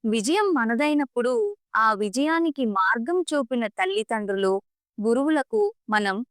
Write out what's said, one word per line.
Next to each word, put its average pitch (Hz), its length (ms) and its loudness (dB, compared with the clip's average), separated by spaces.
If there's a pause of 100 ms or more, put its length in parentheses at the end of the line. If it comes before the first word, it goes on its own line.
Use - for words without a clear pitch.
విజయం 233 500 0
మనదైనప్పుడు 254 760 0 (440)
ఆ 220 160 4
విజయానికి 277 720 0
మార్గం 233 560 0
చూపిన 254 440 -2
తల్లిదండ్రులు, 202 880 -2 (440)
గురువులకు 254 640 0 (300)
మనం 208 260 0 (140)